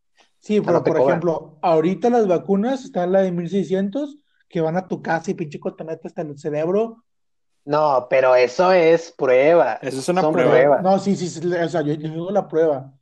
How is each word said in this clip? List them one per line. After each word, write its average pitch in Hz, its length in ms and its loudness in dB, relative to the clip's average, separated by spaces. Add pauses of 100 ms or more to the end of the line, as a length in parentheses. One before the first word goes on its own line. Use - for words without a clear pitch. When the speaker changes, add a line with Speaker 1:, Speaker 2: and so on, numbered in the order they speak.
(400)
Speaker 1:
Sí, 214 200 -2
Speaker 2:
O 180 40 -2
sea, - 20 -6
Speaker 1:
pero, 175 140 2
Speaker 2:
no 135 40 -8
te 160 80 0
Speaker 1:
por 160 80 0
Speaker 2:
cobran. 127 180 2
Speaker 1:
ejemplo, 165 440 -6
ahorita 175 480 0
las 233 180 2
vacunas, 196 560 -2
está 180 240 -6
la 190 140 2
de 190 100 0
mil 175 180 -6
seiscientos, 196 680 -4 (320)
que 170 120 -4
van 160 160 -2
a 180 100 -6
tu 160 140 -8
casa 165 300 -4
y - 20 -2
pinche 151 260 -10
cotoneta 165 480 -12
hasta 175 140 -12
el 147 160 -10
cerebro. 175 680 -4 (640)
Speaker 2:
No, 143 420 2
pero 131 280 4
eso 127 360 2
es 165 400 4
prueba. 135 720 2
Speaker 3:
Eso 135 160 -6
es 135 120 -6
una 180 120 0
Speaker 2:
Son 156 100 0
Speaker 3:
prueba. 156 200 2
Speaker 2:
pruebas. 143 320 4
Speaker 1:
No, 190 160 2
sí, 190 160 -2
sí, 170 120 -6
sí, 160 120 -12 (120)
o 170 180 -2
sea, 165 120 -2
yo, 147 140 -2
yo 156 160 -8
digo 170 180 -8
la 190 180 -2
prueba. 151 540 -2